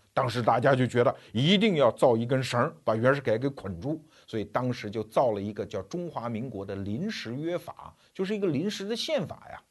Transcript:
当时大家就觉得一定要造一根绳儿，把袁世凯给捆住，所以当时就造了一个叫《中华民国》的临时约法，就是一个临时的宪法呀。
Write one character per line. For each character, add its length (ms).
当 160
时 140
大 180
家 140
就 120
觉 160
得 100
一 240
定 200
要 140
造 240
一 120
根 180
绳 160
儿， 120
把 100
袁 200
世 60
凯 180
给 100
捆 320
住， 200
所 120
以 60
当 260
时 200
就 140
造 280
了 80
一 140
个 100
叫 180
《中 260
华 200
民 220
国》 160
的 100
临 340
时 240
约 220
法， 400
就 140
是 100
一 20
个 80
临 240
时 160
的 80
宪 320
法 240
呀。 100